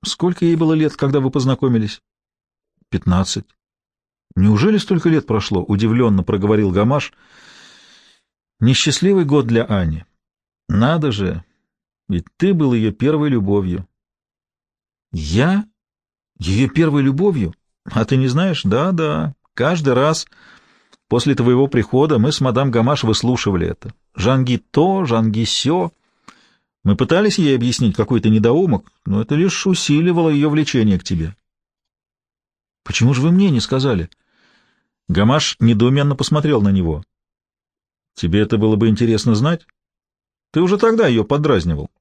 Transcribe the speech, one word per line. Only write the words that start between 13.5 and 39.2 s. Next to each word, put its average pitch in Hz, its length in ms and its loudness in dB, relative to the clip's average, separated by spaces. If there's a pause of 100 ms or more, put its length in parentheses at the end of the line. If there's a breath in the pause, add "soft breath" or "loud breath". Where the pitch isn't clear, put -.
«Я? 123 560 -2 (680)
Ее 98 300 0
первой 151 340 0
любовью? 139 520 -2 (300)
А - 200 -4
ты 135 120 -2
не 131 120 2
знаешь?» 165 340 -2
«Да-да, 156 720 -2 (180)
каждый 147 400 0
раз 147 340 0 (840 soft breath)
после 123 260 0
твоего 123 320 2
прихода 135 520 0
мы 131 140 2
с - 80 -4
мадам 131 300 0
Гамаш 120 340 0
выслушивали 110 640 -2
это. - 240 -12 (220)
Жанги 127 420 0
то, 185 480 0
Жанги 113 400 0
се. 165 480 -2 (920 soft breath)
Мы 98 140 2
пытались 190 420 0
ей 151 160 2
объяснить, 120 400 -2
какой 113 260 0
ты 110 100 2
недоумок, 117 600 2 (140)
но 101 160 -2
это 113 140 -4
лишь 180 320 -2
усиливало 165 640 0
ее 147 180 2
влечение 131 500 0
к - 60 -8
тебе». 80 320 -6 (1500)
«Почему - 280 0
же 127 80 -2
вы 165 120 2
мне 190 180 2
не 127 100 0
сказали?» 127 480 -2 (1000)
Гамаш 117 520 0
недоуменно 127 560 2
посмотрел 147 460 0
на 101 80 2
него. 85 340 -2 (1120)
«Тебе 95 260 0
это 107 160 0
было 110 200 2
бы 107 120 2
интересно 110 460 0